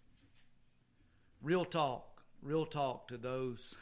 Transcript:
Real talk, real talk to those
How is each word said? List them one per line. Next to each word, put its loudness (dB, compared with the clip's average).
Real 4
talk, 0
real 2
talk -2
to -6
those -2